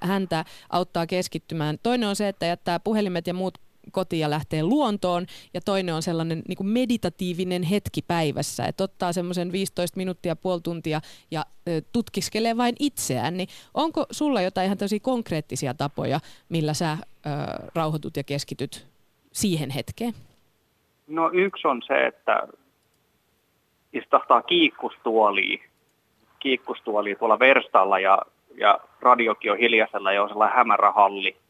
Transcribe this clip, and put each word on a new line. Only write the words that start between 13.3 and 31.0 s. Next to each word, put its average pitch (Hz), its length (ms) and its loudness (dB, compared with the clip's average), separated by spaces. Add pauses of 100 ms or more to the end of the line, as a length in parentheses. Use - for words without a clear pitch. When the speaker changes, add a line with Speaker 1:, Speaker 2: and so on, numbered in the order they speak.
Speaker 1:
Niin 185 100 -4 (260)
onko 311 380 -2
sulla 269 300 0
jotain 185 240 -2
ihan 196 120 0
tosi 202 220 -2
konkreettisia 175 760 -4
tapoja, 139 460 -4 (300)
millä 151 240 -2
sä, 160 180 -2
ö, - 380 -10 (460)
rauhoitut 156 420 -4
ja 139 60 -4
keskityt - 640 -8 (440)
siihen 156 380 -2
hetkeen? 214 440 -6 (920)
Speaker 2:
No 160 260 0
yksi 185 340 0
on 123 200 0
se, 135 200 2
että - 400 -2 (1500)
istahtaa 127 480 2
kiikkustuoliin, 110 1160 0 (800)
kiikkustuoliin 107 800 -2
tuolla 110 220 2
verstalla 113 600 6
ja, 95 220 6 (360)
ja 101 220 6 (220)
radiokin 117 500 4
on 101 60 0
hiljaisella 110 540 2
ja 101 120 2
on 104 60 0
sellainen 104 280 2
hämärähalli. 101 800 4 (140)